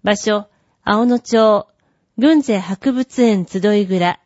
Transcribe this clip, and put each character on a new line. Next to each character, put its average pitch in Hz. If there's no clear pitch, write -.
場 202
所、 208
青 214
野 247
町、 220
群 302
ぜ 220
博 185
物 254
園 202
集 -
い 208
蔵。 180